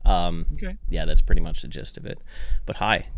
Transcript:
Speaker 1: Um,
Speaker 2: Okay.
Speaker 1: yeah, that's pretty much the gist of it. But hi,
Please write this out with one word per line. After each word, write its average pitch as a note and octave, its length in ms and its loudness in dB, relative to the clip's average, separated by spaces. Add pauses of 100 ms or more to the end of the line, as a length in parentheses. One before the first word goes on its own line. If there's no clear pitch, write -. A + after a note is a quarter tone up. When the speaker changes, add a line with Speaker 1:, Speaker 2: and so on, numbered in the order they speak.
Speaker 1:
Um, F2 500 2
Speaker 2:
Okay. - 220 -8 (120)
Speaker 1:
yeah, E2 160 -2
that's D#2 180 6
pretty - 180 6
much - 220 -2
the - 60 -12
gist - 280 -12
of - 100 -14
it. - 120 -10 (480)
But - 100 -8
hi, G2+ 300 -2 (120)